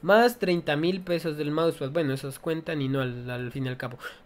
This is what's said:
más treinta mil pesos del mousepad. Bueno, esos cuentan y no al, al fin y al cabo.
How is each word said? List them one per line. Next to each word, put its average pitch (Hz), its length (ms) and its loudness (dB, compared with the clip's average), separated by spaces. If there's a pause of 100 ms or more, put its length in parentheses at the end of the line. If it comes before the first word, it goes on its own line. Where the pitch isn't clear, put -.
más 226 380 6
treinta 175 360 2
mil 175 260 0
pesos 165 360 -2
del 147 140 -2
mousepad. 160 380 0
Bueno, 147 240 0
esos 135 240 -8
cuentan 160 440 -4
y 135 80 0
no 135 120 0
al, 123 280 -6
al 123 220 -6
fin 135 140 -4
y 131 40 -2
al 127 80 -6
cabo. 120 200 -10 (280)